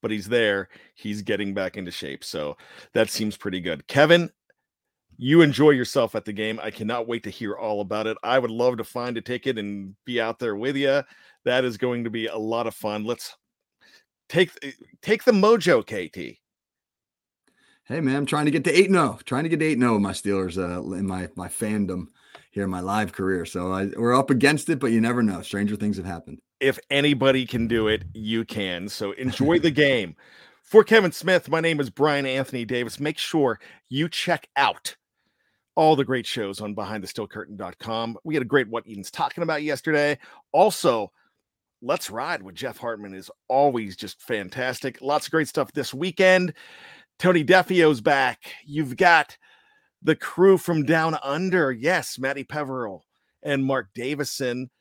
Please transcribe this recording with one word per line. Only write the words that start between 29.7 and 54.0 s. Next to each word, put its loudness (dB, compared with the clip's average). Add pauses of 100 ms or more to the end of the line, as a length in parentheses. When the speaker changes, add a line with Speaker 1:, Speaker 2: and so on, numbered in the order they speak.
Speaker 2:
<laughs> -
Speaker 1:
game. 2 (480)
For 8
Kevin 6
Smith, 0
my 0
name 0
is -2
Brian 2
Anthony -4
Davis. -4
Make -4
sure 0 (300)
you -2
check -4
out 0 (800)
all 6
the 0
great -2
shows -6
on -8
behind -8
the -12
steel -10
curtain -14
dot -12
com. -6
We -4
had 0
a -4
great 2
What -6
Eaton's -14
Talking -6
About -4
yesterday. 0 (340)
Also, 2 (720)
Let's -2
Ride -8
with -18
Jeff -10
Hartman -8
is -16 (160)
always 2
just -14
fantastic. -6
Lots -2
of -10
great 0
stuff -4
this -6
weekend. 2 (640)
Tony 4
Defio's 4
back. 0 (120)
You've -4
got 4 (640)
the 2
crew 4
from 0
Down 2
Under. 0
Yes, -2
Matty -4
Peverill -8 (420)
and 0
Mark 0
Davison -6 (120)